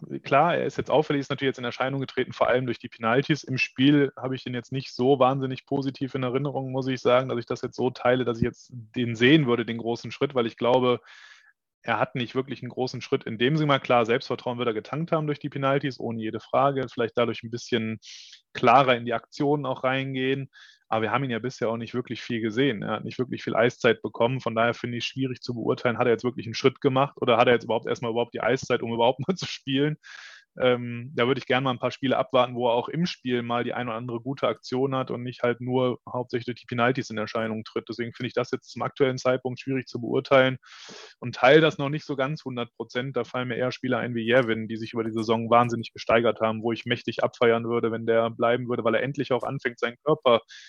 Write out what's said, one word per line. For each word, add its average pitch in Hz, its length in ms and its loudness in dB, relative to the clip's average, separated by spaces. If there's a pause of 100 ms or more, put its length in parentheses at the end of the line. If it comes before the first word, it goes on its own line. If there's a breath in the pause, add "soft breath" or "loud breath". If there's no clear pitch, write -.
(240)
klar, 151 320 2
er 127 100 0
ist 139 120 -4
jetzt - 140 -6
auffällig, 143 300 2
ist - 80 -10
natürlich 135 220 -2
jetzt - 60 -16
in 123 80 -8
Erscheinung 131 360 -4
getreten, - 320 -4
vor 117 140 2
allem 127 180 2
durch 120 120 -4
die - 120 -14
Penalties. 123 540 0
Im 131 140 -4
Spiel 139 580 4
habe 131 200 -6
ich - 80 -12
den 123 100 -8
jetzt 120 180 -8
nicht 135 220 -8
so 131 240 4
wahnsinnig 131 480 2
positiv 135 480 -4
in 131 100 -4
Erinnerung, 131 480 -4
muss 131 160 -4
ich 131 140 -4
sagen, 127 280 2
dass 120 100 -2
ich - 80 -8
das 123 140 -6
jetzt 123 160 -8
so 123 120 0
teile, 123 360 0
dass 117 120 -2
ich 117 60 -2
jetzt - 280 -4
den 117 440 -6
sehen 131 320 6
würde, 120 180 2
den 117 140 -4
großen 117 320 -6
Schritt, 139 240 -4
weil 117 100 2
ich 113 120 -6
glaube, 123 420 4 (840 loud breath)
er 110 140 0
hat - 160 -2
nicht 120 200 -4
wirklich 131 260 -4
einen 123 80 -8
großen 123 320 -4
Schritt - 220 -2
in 113 140 -8
dem 135 200 2
Sinne. 151 100 2
Mal 135 120 4
klar, 120 260 4
Selbstvertrauen 120 520 -2
wird 120 100 -2
er 113 60 0
getankt 135 380 -6
haben 156 160 0
durch 147 120 -4
die 147 100 -8
Penalties, 139 500 -2
ohne 113 200 -6
jede 110 200 -6
Frage. 131 520 0
Vielleicht 117 240 -2
dadurch 117 280 0
ein 113 80 -12
bisschen 113 480 -4 (540 loud breath)
klarer 127 420 6
in 117 100 -6
die 117 80 -2
Aktionen 143 540 -2
auch 127 160 -6
reingehen. 135 640 -2 (380 soft breath)
Aber 110 160 0
wir 107 80 -2
haben 131 120 0
ihn 127 80 -4
ja 113 80 -2
bisher 120 300 -4
auch 117 80 -2
nicht 117 160 -10
wirklich 123 280 -6
viel 117 200 -4
gesehen. 113 400 0
Er 107 120 -4
hat - 120 -6
nicht - 140 -6
wirklich - 240 -6
viel - 120 -2
Eiszeit - 460 2
bekommen. 120 380 -2
Von 113 160 -6
daher 117 180 2
finde 120 240 -6
ich 113 80 -6
schwierig 131 360 -6
zu 127 120 -8
beurteilen, 120 440 -2
hat 123 100 2
er 117 60 4
jetzt 110 100 0
wirklich 117 240 -4
einen 113 80 -8
Schritt - 260 2
gemacht 135 400 2
oder 123 160 4
hat 123 100 4
er 123 60 6
jetzt 113 120 2
überhaupt 110 220 -2
erstmal 120 240 -4
überhaupt 117 220 -2
die 113 80 -8
Eiszeit, 120 400 0
um 117 120 -4
überhaupt 117 260 2
<laughs> 135 80 -6
mal 185 80 -2
zu 143 100 -8
spielen. 139 520 -2 (600 loud breath)
Ähm, 120 560 0
da 123 140 2
würde 131 120 2
ich - 80 -8
gerne 127 180 2
mal 131 60 2
ein 120 80 -6
paar 123 120 -2
Spiele 127 260 0
abwarten, 123 380 2
wo 120 140 0
er 117 60 2
auch 120 120 0
im 170 180 -2
Spiel 123 360 -4
mal 120 220 -4
die 120 100 -4
ein 123 140 -6
oder 113 100 -6
andere 117 240 -8
gute 135 260 -4
Aktion 131 480 -2
hat 131 160 -4
und 120 100 -6
nicht 123 220 -8
halt 120 160 0
nur 127 400 -2 (100)
hauptsächlich 123 360 -6
durch 123 160 -8
die - 60 -20
Penalties 120 420 0
in 110 80 -8
Erscheinung 110 480 -4
tritt. - 240 -8
Deswegen 117 240 -6
finde 127 140 -6
ich 107 60 -8
das - 180 -2
jetzt - 200 -6
zum 117 100 -12
aktuellen 127 360 0
Zeitpunkt 127 420 -2
schwierig 131 280 -4
zu 127 120 -10
beurteilen 127 580 4 (600 loud breath)
und 120 160 -8
teile 143 240 10
das 156 180 6
noch 139 120 -2
nicht 151 160 -6
so 143 100 -6
ganz 139 300 -4
hundert 123 320 -6
Prozent. 123 400 -6
Da 120 80 0
fallen 127 240 -4
mir 113 80 -4
eher 123 160 -2
Spieler 123 240 -2
ein 117 180 -4
wie 113 100 -2
Jervin, 113 440 4
die 113 80 -6
sich 113 160 -10
über 113 100 -2
die 110 80 -4
Saison 113 380 0
wahnsinnig 117 420 4
gesteigert 113 480 2
haben, 110 240 -2
wo 117 80 0
ich 110 140 -6
mächtig 120 380 -2
abfeiern 117 420 2
würde, 117 260 0
wenn 113 140 -6
der 113 240 4
bleiben 120 400 0
würde, 117 160 -2
weil 113 100 4
er - 80 0
endlich 135 300 -4
auch 117 100 0
anfängt, 123 360 -6
seinen 120 260 -4
Körper 131 360 4 (280 loud breath)